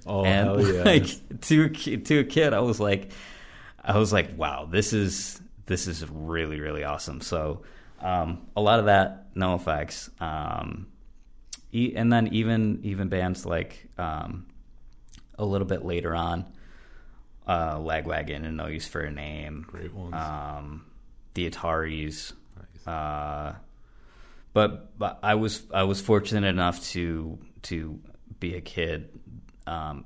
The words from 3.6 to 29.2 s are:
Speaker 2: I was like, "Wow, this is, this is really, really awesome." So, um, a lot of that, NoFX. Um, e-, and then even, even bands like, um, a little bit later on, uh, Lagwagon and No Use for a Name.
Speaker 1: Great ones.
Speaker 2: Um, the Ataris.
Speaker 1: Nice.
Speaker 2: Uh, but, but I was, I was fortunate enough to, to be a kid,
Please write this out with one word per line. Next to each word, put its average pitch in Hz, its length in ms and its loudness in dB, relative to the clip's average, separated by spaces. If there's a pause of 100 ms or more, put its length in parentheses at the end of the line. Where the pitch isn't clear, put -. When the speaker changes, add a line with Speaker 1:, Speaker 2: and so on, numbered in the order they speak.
Speaker 2:
I 101 140 4
was 107 160 4
like, 82 240 2
"Wow, 73 320 -2
this 101 240 2
is, - 480 0 (240)
this 92 220 -2
is 78 220 -6
really, 78 500 -4
really 76 240 -4
awesome." 73 380 -6
So, 78 420 -2 (360)
um, 85 560 -2
a 104 60 0
lot 107 180 6
of 104 60 2
that, 98 500 4
NoFX. 85 760 -2 (120)
Um, 78 680 -6 (840)
e-, 120 220 2
and 117 180 4
then 117 140 6
even, 110 560 2
even 98 260 -2
bands 92 360 0
like, - 520 -4
um, 87 480 -6 (920)
a 107 80 -2
little 98 220 0
bit 92 160 -2
later 85 320 -2
on, 85 300 -2 (1000)
uh, 80 320 0
Lagwagon 80 680 -4
and 80 120 -6
No 78 100 -6
Use 78 200 -8
for 78 140 -6
a 76 100 -4
Name. 76 560 -10
Speaker 1:
Great 85 260 -12
ones. 87 220 -10
Speaker 2:
Um, 76 680 -8 (480)
the 87 160 -2
Ataris. 80 840 -4 (240)
Speaker 1:
Nice. - 300 -18
Speaker 2:
Uh, 76 680 -6 (1000)
but, - 440 2
but 101 240 -4
I 107 140 4
was, 107 280 0 (100)
I 95 100 4
was 98 180 2
fortunate 104 460 4
enough 87 420 2
to, 80 480 -4 (260)
to 80 360 -6 (400)
be 87 160 -6
a 90 60 -8
kid, 80 480 -4 (580)